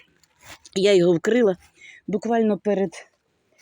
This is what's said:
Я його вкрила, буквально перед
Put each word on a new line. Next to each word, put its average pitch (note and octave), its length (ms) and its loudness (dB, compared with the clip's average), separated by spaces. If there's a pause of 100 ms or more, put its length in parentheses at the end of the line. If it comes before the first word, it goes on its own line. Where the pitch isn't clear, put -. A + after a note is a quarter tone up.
(760)
Я G3+ 200 2
його F3 200 4
вкрила, G#3+ 420 0 (520)
буквально G#3+ 500 -2
перед G3 320 -2 (720)